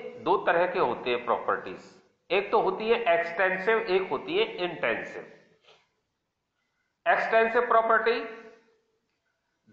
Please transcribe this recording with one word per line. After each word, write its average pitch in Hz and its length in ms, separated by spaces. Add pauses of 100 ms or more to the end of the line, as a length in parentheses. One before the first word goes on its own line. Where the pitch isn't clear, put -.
(240)
दो 185 140
तरह 180 360
के 190 60
होते 123 300
हैं 120 160
प्रॉपर्टीज, - 800 (280)
एक 196 200
तो 220 100
होती 190 280
है 226 300
एक्सटेंसिव, 190 580
एक 185 320
होती 147 280
है 220 80
इंटेंसिव। 135 880 (1700)
Extensive 226 640
property, 226 460 (1600)